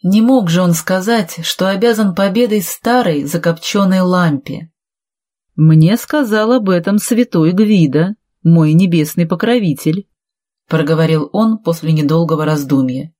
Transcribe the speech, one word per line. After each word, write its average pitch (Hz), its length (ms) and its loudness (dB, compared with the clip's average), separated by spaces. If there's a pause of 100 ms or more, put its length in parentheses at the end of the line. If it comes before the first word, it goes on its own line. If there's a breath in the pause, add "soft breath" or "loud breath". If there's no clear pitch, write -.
Не 196 180 2
мог 240 280 2
же 175 120 0
он 175 120 2
сказать, 185 680 -4
что 185 260 -4
обязан 208 460 0
победой 208 460 0
старой 180 640 -2
закопченной 175 760 -2
лампе. 170 720 -2 (840)
«Мне 160 400 4
сказал 226 560 -2
об 226 180 0
этом 185 300 0
святой 190 520 0
Гвидо, 185 640 2 (280)
мой 160 300 4
небесный 170 520 0
покровитель», 190 840 -2 (600)
проговорил 160 640 0
он 220 280 0
после 165 320 -4
недолгого 156 540 0
раздумья. 139 760 -2